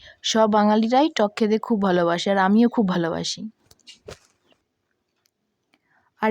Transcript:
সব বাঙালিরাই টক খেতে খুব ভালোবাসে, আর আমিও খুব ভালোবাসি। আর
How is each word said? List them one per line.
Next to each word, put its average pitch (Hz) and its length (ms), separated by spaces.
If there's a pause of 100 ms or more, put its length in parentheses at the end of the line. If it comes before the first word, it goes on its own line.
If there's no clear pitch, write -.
(220)
সব 220 340
বাঙালিরাই 226 500 (120)
টক 208 200
খেতে 220 180 (100)
খুব 226 200
ভালোবাসে, 175 460
আর 196 60
আমিও 208 360
খুব 240 140
ভালোবাসি। 170 520 (2750)
আর 220 80